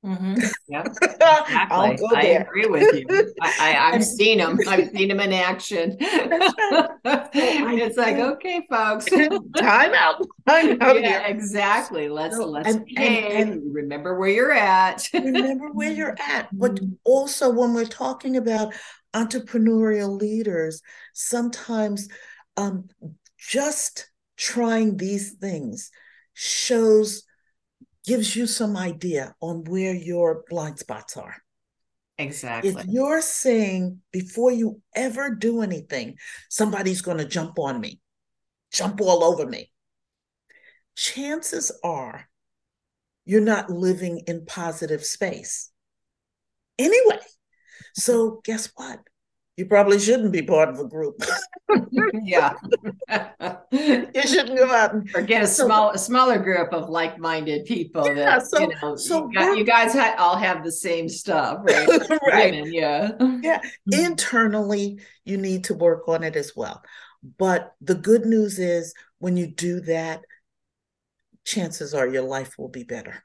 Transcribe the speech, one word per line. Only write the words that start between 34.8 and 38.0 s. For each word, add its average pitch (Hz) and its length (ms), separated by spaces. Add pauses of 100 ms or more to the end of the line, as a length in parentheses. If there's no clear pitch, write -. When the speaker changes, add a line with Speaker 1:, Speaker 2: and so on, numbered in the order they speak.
Speaker 2:
ever 254 400
do 226 260
anything, 151 560 (320)
somebody's 196 520
gonna 165 240
jump 165 340
on 135 200
me, - 200 (720)